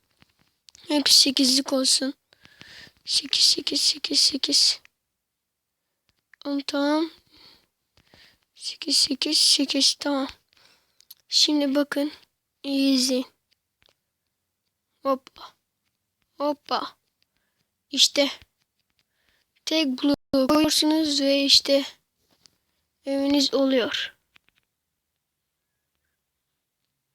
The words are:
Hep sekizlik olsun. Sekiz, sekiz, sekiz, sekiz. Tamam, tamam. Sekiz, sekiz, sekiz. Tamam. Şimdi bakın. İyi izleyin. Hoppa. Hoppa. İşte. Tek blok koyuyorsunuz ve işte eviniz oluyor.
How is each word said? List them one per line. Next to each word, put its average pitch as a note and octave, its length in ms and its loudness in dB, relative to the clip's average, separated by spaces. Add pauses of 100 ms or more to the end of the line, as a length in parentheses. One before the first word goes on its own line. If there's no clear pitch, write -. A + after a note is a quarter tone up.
(880)
Hep D4 220 0
sekizlik C4+ 640 2
olsun. C4 400 0 (920)
Sekiz, - 380 -2
sekiz, - 380 0
sekiz, - 380 -2
sekiz. - 640 0 (1600)
Tamam, C#4+ 280 -6
tamam. D4 440 -2 (1400)
Sekiz, - 420 -6
sekiz, D4 400 -2
sekiz. - 580 2
Tamam. C#4 320 -4 (1000)
Şimdi C#4+ 480 0
bakın. C#4+ 360 -2 (520)
İyi C4+ 320 0
izleyin. B3+ 300 -2 (1800)
Hoppa. - 400 -6 (960)
Hoppa. C#4 600 -6 (960)
İşte. C#4 380 0 (1400)
Tek D#4+ 220 0
blok C4+ 600 -2
koyuyorsunuz D4+ 720 2
ve C#4 220 2
işte C#4 400 4 (1200)
eviniz C#4 480 0
oluyor. C4+ 640 0 (3000)